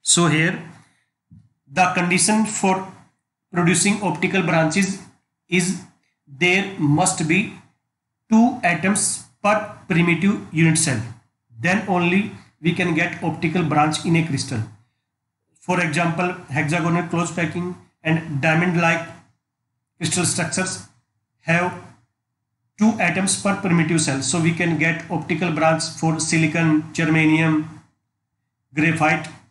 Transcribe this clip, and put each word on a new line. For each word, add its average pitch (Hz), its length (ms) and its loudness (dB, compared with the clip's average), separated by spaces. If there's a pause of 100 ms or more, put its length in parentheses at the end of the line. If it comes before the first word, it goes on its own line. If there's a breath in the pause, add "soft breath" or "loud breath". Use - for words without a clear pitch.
So - 260 2
here 156 340 0 (1080 loud breath)
the 180 240 2
condition 185 500 2
for 190 420 0 (640)
producing 175 520 2
optical 180 400 -2
branches 165 580 0 (480)
is 180 320 -2 (460)
there 180 500 0
must 160 500 0
be 185 260 0 (760)
two 226 340 4
atoms 175 600 0 (200)
per 208 340 0 (100)
primitive 170 680 2
unit 160 240 4
cell. 127 240 -2 (580)
Then 180 280 0
only 185 440 0 (300 loud breath)
we 165 120 2
can 175 200 -2
get 170 300 -2
optical 170 400 -2
branch 151 420 0
in 170 120 2
a 165 100 2
crystal. 131 320 -4 (1000)
For 180 220 -2
example, 170 520 -2 (160)
hexagonal 165 580 0
close 170 240 -2
packing 175 440 -4 (280)
and 160 360 -2
diamond-like 165 680 2 (880)
crystal 165 280 -2
structures 180 640 -4 (540)
have 175 320 0 (1040)
two 220 200 4
atoms 185 420 0
per 196 140 0
primitive 170 440 2
cell. 135 220 -2
So 170 180 -2
we 165 140 2
can 170 240 0
get 165 320 -2
optical 175 420 -4
branch 160 320 2
for 156 360 -2
silicon, 160 640 2 (100)
germanium, 156 760 2 (1040)
graphite. 156 540 0 (240)